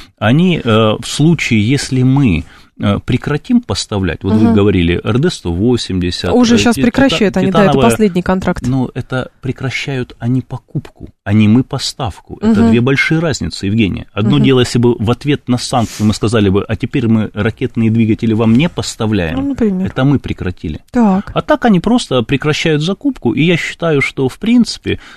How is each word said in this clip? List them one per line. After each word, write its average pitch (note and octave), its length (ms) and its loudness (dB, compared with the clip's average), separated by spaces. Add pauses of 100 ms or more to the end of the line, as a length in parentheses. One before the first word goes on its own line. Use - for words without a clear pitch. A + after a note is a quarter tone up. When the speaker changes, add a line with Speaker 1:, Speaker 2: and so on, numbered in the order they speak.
(200)
Speaker 1:
Они, D3+ 440 2
э, G#2+ 380 2
в - 40 -12
случае, C#3+ 640 0
если C3 360 -2
мы B2+ 420 2 (340)
э, G2+ 260 0
прекратим D3 560 -2
поставлять, F#2+ 600 -4
вот G2+ 100 0
вы A2 120 4
Speaker 2:
Мгм. - 80 4
Speaker 1:
говорили, F#2+ 500 2
Р A2+ 160 0
Д F3 100 0
сто - 220 -6
восемьдесят, F#2 840 -2
Speaker 2:
Уже A#3+ 220 4
Speaker 1:
э, - 20 4
Speaker 2:
щас A#3 180 2
Speaker 1:
ти-, C3+ 60 -6
Speaker 2:
прекращают A#3+ 540 0
Speaker 1:
тита-, F#3+ 60 -2
Speaker 2:
они, F#3+ 100 0
да, E3+ 80 2
это D3 120 4
Speaker 1:
титановая, C3+ 180 4
Speaker 2:
последний G#3 320 0
контракт. F#3 440 -2
Speaker 1:
ну, B2+ 280 -2
это B2+ 360 -6 (120)
прекращают B2+ 800 -6
они B2 220 -2
покупку, - 680 -12 (140)
а G2+ 100 -4
не G#2+ 140 4
мы A#2 160 4
поставку. - 800 -10
Это G#3+ 200 2
Speaker 2:
Мгм. A3+ 80 4
Speaker 1:
две A3 120 4
большие C#3 380 0
разницы, A#2 480 -4
Евгения. G2 460 0
Одно A#2 240 2
Speaker 2:
Мгм. C#3 80 2
Speaker 1:
дело, C3 160 4
если B2 180 0
бы A#2+ 180 2
в A2 140 0
ответ C3+ 360 -4
на B2 100 0
санкции A2+ 460 -4
мы G#2+ 100 2
сказали G#2 360 0
бы: F#2+ 180 2
"А A2 80 -6
теперь B2 320 -4
мы A2 260 0
ракетные A2+ 580 -2
двигатели A2 420 0
вам A2+ 220 2
не E3 140 2
поставляем", G#2+ 720 -4
Speaker 2:
Ну, C#4 80 -4
например. G3 380 -2
Speaker 1:
это C3+ 160 -4
мы C#3 160 2
прекратили. - 600 -8 (120)
Speaker 2:
Так. G3+ 420 0
Speaker 1:
А E3 80 -2
так - 240 0
они G3 140 4
просто E3+ 440 0
прекращают D3+ 580 -2
закупку, F#3+ 520 -4
и C3 100 0
я E3+ 140 2
считаю, D#3+ 440 -2
что, C3 280 -2
в - 100 -16
принципе, A3+ 600 0 (180)